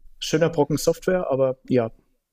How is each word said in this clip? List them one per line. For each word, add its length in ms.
Schöner 320
Brocken 280
Software, 520
aber 300
ja. 220